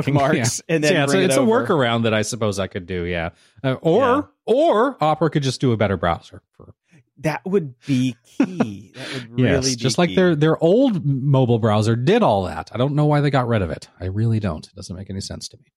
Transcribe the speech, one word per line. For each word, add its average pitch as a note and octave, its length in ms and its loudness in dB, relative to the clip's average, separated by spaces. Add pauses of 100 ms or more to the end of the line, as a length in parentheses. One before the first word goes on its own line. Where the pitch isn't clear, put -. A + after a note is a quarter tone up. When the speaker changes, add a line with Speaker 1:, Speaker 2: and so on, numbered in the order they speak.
Speaker 1:
bookmarks C3 600 0
Speaker 2:
<laughs> - 40 -18
Yeah. E3 60 -2
Speaker 1:
and D3+ 100 0
then D3 80 4
Speaker 2:
Yeah, D3 140 0
Speaker 1:
bring E3 120 2
Speaker 2:
so - 20 2
Speaker 1:
it - 60 2
Speaker 2:
it's C3+ 100 2
a C3+ 40 2
Speaker 1:
over. A#2 260 2
Speaker 2:
workaround A#2 360 0
that A2+ 100 2
I A2 100 2
suppose G#2+ 360 -4
I F#2+ 80 -2
could F#2 200 -10
do, F2+ 180 -6
yeah. E2+ 260 -4 (340)
Uh, C3 160 -2
or, F#3 240 2
Speaker 1:
Yeah. G3 180 2 (220)
Speaker 2:
or B3+ 580 2
Opera D#3 280 0
could D3 140 -2
just B2+ 180 -4
do C3 100 2
a A2 40 0
better G2 200 0
browser - 460 -4 (140)
for - 180 -20 (460)
Speaker 1:
That D3+ 260 -4
would F3 400 -4
be B2+ 380 0
key. A#2 680 -4
Speaker 2:
<laughs> - 40 -20
Speaker 1:
That - 160 -14 (180)
would A#2+ 80 -14
Speaker 2:
Yes, C3 260 2
Speaker 1:
really C3+ 60 -2
be B2 60 -4
Speaker 2:
just A2+ 220 -2
like F3 120 2
Speaker 1:
key. F#3 60 -4
Speaker 2:
their, F3+ 180 4
their D#3 280 2
old G3+ 440 2
mobile C3 540 2
browser A2 340 2
did F3+ 300 2
all G#2 220 2
that. D#2+ 280 -8
I - 20 -8
don't C#3 200 0
know D3+ 100 4
why D3 140 2
they C#3+ 100 0
got C3 160 0
rid A2+ 160 2
of D#2+ 80 -2
it. - 180 -12 (120)
I F#2 60 -8
really A2 340 0
don't. E2 260 -6
It - 80 -20
doesn't F#2+ 220 -14
make F#2+ 140 -14
any G2 100 -8
sense - 300 -12
to - 80 -20
me. - 60 -20 (120)